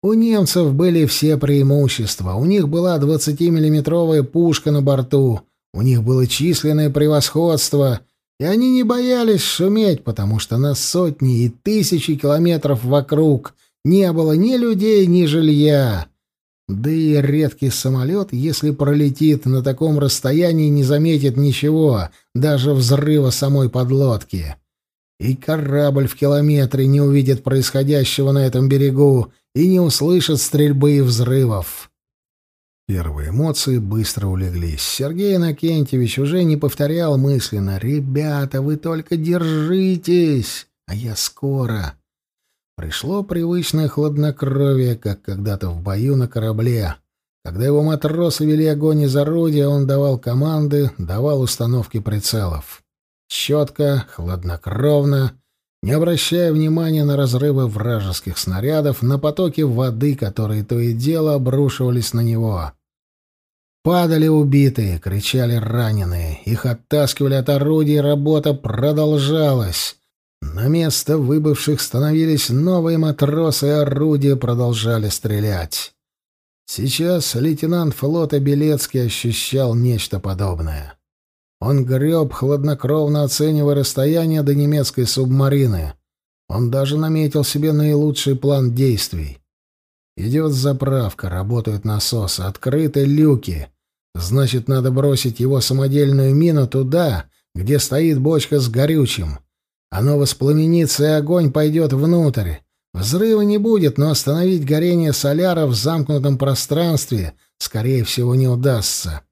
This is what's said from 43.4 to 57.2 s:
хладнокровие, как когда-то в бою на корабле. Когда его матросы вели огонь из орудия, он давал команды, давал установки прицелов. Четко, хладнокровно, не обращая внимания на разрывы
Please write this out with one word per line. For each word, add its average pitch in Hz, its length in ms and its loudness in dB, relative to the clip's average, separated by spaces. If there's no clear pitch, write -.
хладнокровие, 139 1080 0
как 104 260 -6
когда-то 98 480 -6
в 85 120 -8
бою 104 340 -2
на 123 120 0
корабле. 110 680 -2
Когда 95 220 -6
его 147 180 2
матросы 156 640 -2
вели 156 200 2
огонь 151 360 2
из 135 140 0
орудия, 147 520 0
он 143 180 0
давал 139 320 0
команды, 143 800 0
давал 120 440 -2
установки 120 580 -4
прицелов. 104 840 -6
Четко, 143 760 -2
хладнокровно, 120 1160 -2
не 101 80 -2
обращая 170 600 0
внимания 156 520 0
на 143 140 0
разрывы 131 500 0